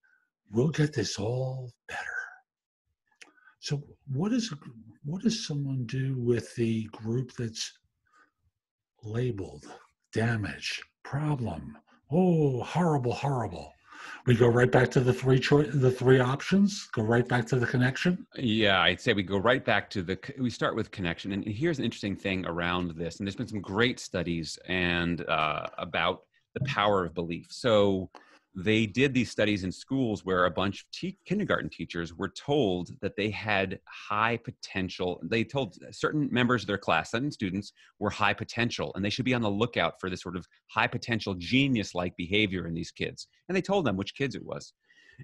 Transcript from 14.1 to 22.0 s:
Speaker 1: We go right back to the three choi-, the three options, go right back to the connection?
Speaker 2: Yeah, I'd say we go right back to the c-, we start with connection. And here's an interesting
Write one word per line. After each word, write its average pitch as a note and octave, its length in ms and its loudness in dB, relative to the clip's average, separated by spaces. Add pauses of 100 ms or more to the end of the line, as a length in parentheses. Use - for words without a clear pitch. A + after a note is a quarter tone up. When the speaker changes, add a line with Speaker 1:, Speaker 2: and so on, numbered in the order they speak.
Speaker 1:
We B2 100 8
go A#2+ 120 8
right B2 240 6
back B2+ 200 6
to C#3+ 80 4
the B2 140 4
three B2+ 260 4
choi-, D3 320 4
the B2+ 200 4
three B2+ 280 6
options, F#3 720 2
go A#2 100 0
right A#2 260 4
back A#2+ 200 2
to - 80 0
the A#2+ 100 2
connection? B2+ 720 2
Speaker 2:
Yeah, G#2+ 460 4
I'd F2 180 4
say A#2+ 140 2
we G2+ 100 2
go F#2+ 140 0
right A#2 260 4
back G#2 280 2
to G2+ 120 -4
the F2+ 200 -4
c-, - 160 -12
we B2+ 100 0
start A2+ 260 -2
with A2 160 -4
connection. F2+ 400 -4
And G2 140 -4
here's C3+ 340 -2
an A2 60 -2
interesting G#2 300 -4